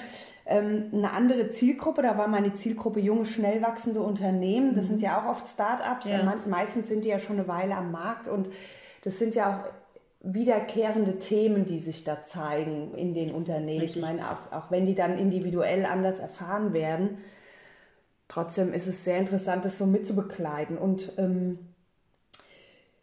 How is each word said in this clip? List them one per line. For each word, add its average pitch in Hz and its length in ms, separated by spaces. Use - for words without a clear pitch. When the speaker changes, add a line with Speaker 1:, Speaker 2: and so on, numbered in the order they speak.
Speaker 1:
ähm, 208 480
eine 208 180
andere 247 380
Zielgruppe, 294 520
da 220 160
war 208 100
meine 202 260
Zielgruppe 220 460
junge, 214 260
schnell 214 360
wachsende 226 400
Unternehmen. 196 760
Das 190 100
Speaker 2:
Mhm. 185 40
Speaker 1:
sind 214 120
ja 190 180
auch 233 120
oft - 160
Start-ups 233 600
Speaker 2:
Ja. 202 120
Speaker 1:
und 190 60
man-, 214 240
meistens 208 400
sind 214 160
die 220 40
ja 196 100
schon 202 200
eine 180 80
Weile 185 280
am 180 160
Markt 185 360
und 190 200
das 185 140
sind 220 160
ja 208 220
auch 190 140
wiederkehrende 214 840
Themen, 214 480
die 165 140
sich 160 240
da 151 220
zeigen 151 720
in 175 180
den 160 180
Unternehmen. 160 500
Speaker 2:
Richtig. 165 140
Speaker 1:
Ich 170 120
meine, 165 220
auch, - 220
auch 156 180
wenn 185 160
die 190 100
dann 180 220
individuell 185 680
anders 185 340
erfahren 190 540
werden, 165 440
trotzdem 170 460
ist 175 140
es 185 160
sehr 180 140
interessant, 190 480
das 190 120
so 202 80
mitzubegleiten. 190 920
Und, 190 400
ähm, 185 420